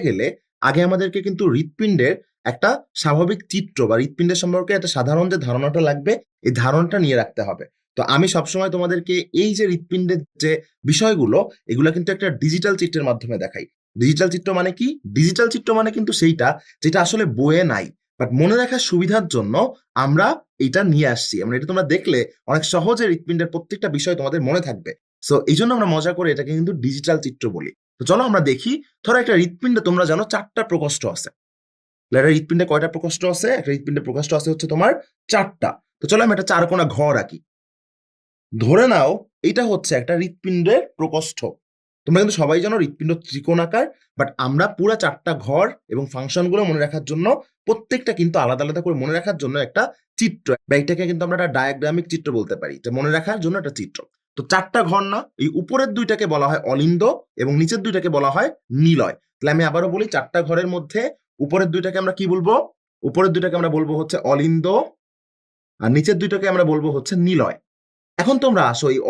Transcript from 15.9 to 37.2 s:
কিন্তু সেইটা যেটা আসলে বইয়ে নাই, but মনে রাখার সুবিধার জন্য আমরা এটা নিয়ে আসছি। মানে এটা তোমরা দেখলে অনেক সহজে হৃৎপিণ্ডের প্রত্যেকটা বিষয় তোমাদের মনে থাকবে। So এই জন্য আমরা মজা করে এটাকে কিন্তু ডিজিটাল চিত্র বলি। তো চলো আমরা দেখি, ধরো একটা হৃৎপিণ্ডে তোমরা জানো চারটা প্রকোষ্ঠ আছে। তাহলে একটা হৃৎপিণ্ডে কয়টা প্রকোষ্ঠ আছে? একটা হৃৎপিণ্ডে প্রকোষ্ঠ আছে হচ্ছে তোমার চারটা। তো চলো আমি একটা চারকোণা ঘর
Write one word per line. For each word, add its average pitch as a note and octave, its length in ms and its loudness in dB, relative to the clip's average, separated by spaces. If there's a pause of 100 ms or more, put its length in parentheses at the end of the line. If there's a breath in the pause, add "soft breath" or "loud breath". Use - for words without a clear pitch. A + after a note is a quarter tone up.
কিন্তু A3 240 -2
সেইটা D#3+ 280 4 (340 loud breath)
যেটা D#3+ 240 2
আসলে A3 180 0 (140)
বইয়ে D#3 340 4
নাই, F#2+ 140 -4 (320)
but B2 120 -2 (100)
মনে G3+ 200 4
রাখার B3 300 -2
সুবিধার F#3 440 2
জন্য G#2+ 200 -2 (500 loud breath)
আমরা D#3 220 4 (400)
এটা C3+ 140 2 (120)
নিয়ে D3 220 4
আসছি। - 200 -6 (120)
মানে A#2+ 120 -2
এটা D3+ 120 -8
তোমরা F#3 140 0 (100)
দেখলে E3 240 0 (320 soft breath)
অনেক D#3 220 0
সহজে A3 380 0
হৃৎপিণ্ডের E3 420 -2
প্রত্যেকটা G3 440 -6
বিষয় E3+ 240 0
তোমাদের C#3+ 280 -2
মনে F3 180 0
থাকবে। G2 240 -10 (380)
So C#3+ 60 4 (160)
এই D#3 80 4
জন্য A3+ 180 2
আমরা G#3 180 0
মজা D#3 240 0
করে F3 160 0
এটাকে C#3+ 240 -6
কিন্তু E3+ 140 -2 (120)
ডিজিটাল C#3+ 420 0
চিত্র B2+ 180 -10 (120)
বলি। C#2+ 140 -10 (280)
তো - 120 -8
চলো A3+ 180 4
আমরা G3 120 2 (100)
দেখি, C3 220 -2 (320 loud breath)
ধরো B3 180 2
একটা A#3 180 2
হৃৎপিণ্ডে A3 480 0
তোমরা F3+ 220 2
জানো D#3+ 120 0 (100)
চারটা G#3+ 380 -4
প্রকোষ্ঠ D3+ 320 -2 (120)
আছে। - 140 -10 (760)
তাহলে B2+ 160 2
একটা D3+ 160 6
হৃৎপিণ্ডে E3+ 340 0
কয়টা D3+ 240 2
প্রকোষ্ঠ E3 280 -6 (120)
আছে? G#3+ 140 -2 (100)
একটা C#3+ 160 -6
হৃৎপিণ্ডে C#3+ 320 -4
প্রকোষ্ঠ C#3 320 -4
আছে D3 140 -4
হচ্ছে D#3+ 200 -6
তোমার F#3 200 4 (400 loud breath)
চারটা। - 380 0 (300)
তো - 100 -14
চলো G#3+ 140 4
আমি G#3+ 100 4
একটা F#3+ 160 -4
চারকোণা E3+ 340 2 (120)
ঘর C#3 260 2